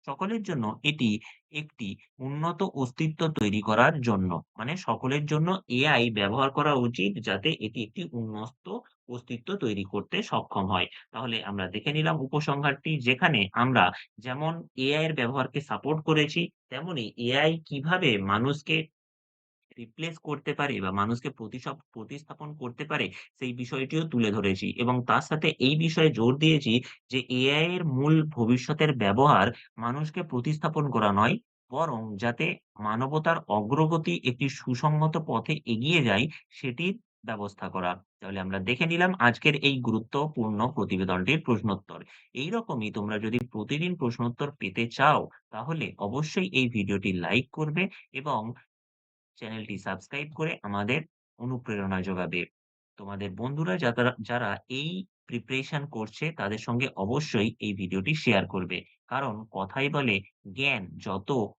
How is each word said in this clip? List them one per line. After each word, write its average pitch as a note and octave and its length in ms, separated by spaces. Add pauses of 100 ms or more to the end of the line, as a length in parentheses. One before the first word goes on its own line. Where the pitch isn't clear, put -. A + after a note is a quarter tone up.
সকলের G3 360
জন্য E3 220 (200)
এটি D3 260 (420)
একটি D3+ 360 (300)
উন্নত D3+ 420 (140)
অস্তিত্ব D3 460 (140)
তৈরি G#2 280
করার A2 380
জন্য, G2 300 (240)
মানে A#2 220
সকলের C3+ 500
জন্য D3+ 220 (200)
এআই B2+ 420
ব্যবহার G#2 400
করা D3 240
উচিত A#2+ 460
যাতে G2 280 (120)
এটি G#2+ 220
একটি A2 200 (100)
উন্নত A2 540 (420)
অস্তিত্ব A#2+ 480
তৈরি G#2 280
করতে G2 380
সক্ষম G#2+ 440
হয়। F#2 220 (220)
তাহলে A#2 340
আমরা G2+ 240
দেখে G#2 240
নিলাম D#3 280
উপসংহারটি, C#3+ 800
যেখানে B2+ 420 (120)
আমরা A#2+ 320 (340)
যেমন C3+ 340 (240)
এআই C#3+ 280
এর D#3+ 100
ব্যবহারকে C3 460
সাপোর্ট C#3 440
করেছি, D#3 360 (280)
তেমনি C#3+ 360 (140)
এআই C3+ 340 (120)
কিভাবে D3+ 460 (120)
মানুষকে B2+ 540 (1000)
রিপ্লেস D#3+ 420
করতে D3 360
পারে C#3+ 260
বা F#2+ 120
মানুষকে A2+ 380
প্রতিসপ-, B2+ 640
প্রতিস্থাপন C#3+ 600
করতে B2+ 300
পারে D3 220 (260)
সেই B2+ 220
বিষয়টিও C3 540
তুলে A#2 220
ধরেছি G2 380 (100)
এবং B2 180 (100)
তার B2 160
সাথে D#3 260 (100)
এই C3 180
বিষয়ে D#3+ 340
জোর A#2 280
দিয়েছি D3 340 (360)
যে B2+ 100 (160)
এআই C#3 360
এর F3+ 140
মূল C#3+ 300 (160)
ভবিষ্যতের B2+ 680
ব্যবহার G#2+ 500 (300)
মানুষকে C#3+ 460
প্রতিস্থাপন D3+ 680
করা A2 220
নয়, A2 240 (340)
বরং C#3 300 (160)
যাতে A#2+ 300 (340)
মানবতার C3+ 580 (100)
অগ্রগতি D#3 680 (100)
একটি B2+ 280
সুসংহত D3+ 600 (120)
পথে A#2 280 (120)
এগিয়ে C3 360
যায় A2 220 (260)
সেটির D#3+ 440 (300)
ব্যবস্থা G#2 440
করা। F2+ 240 (240)
তাহলে G2 240
আমরা F#2+ 200
দেখে B2 260
নিলাম F3 320
আজকের A#2+ 440
এই C#3 180
গুরুত্বপূর্ণ A#2 800 (140)
প্রতিবেদনটির F#2+ 720
প্রশ্নোত্তর। G2 580 (340)
এইরকমই D3+ 560
তোমরা G#2 280
যদি A2 200 (100)
প্রতিদিন D3+ 480
প্রশ্নোত্তর A#2+ 600
পেতে G2 340
চাও C#3 300 (300)
তাহলে B2+ 360 (120)
অবশ্যই D3+ 540
এই C3 160
ভিডিওটি G2+ 500
লাইক F#2 320
করবে D#3 320 (300)
এবং C#3 280 (1000)
চ্যানেলটি A2 400
সাবস্ক্রাইব G#2 560
করে D#3+ 180 (100)
আমাদের G#2 380 (380)
অনুপ্রেরণা A2 640
যোগাবে। F2+ 380 (580)
তোমাদের G2+ 360
বন্ধুরা C#3+ 420
যাতারা-, B2 440
যারা A#2+ 300 (180)
এই C#3 220 (340)
প্রিপারেশন C3 600
করছে A2+ 460
তাদের G#2+ 280
সঙ্গে A#2+ 260 (100)
অবশ্যই A2+ 540 (100)
এই G#2+ 140
ভিডিওটি F#2+ 400
শেয়ার G#2 320
করবে, F#2 320 (300)
কারণ B2+ 260 (160)
কথাই G2 380
বলে C#3 280 (360)
জ্ঞান C3+ 300 (160)
যত G2 320 (280)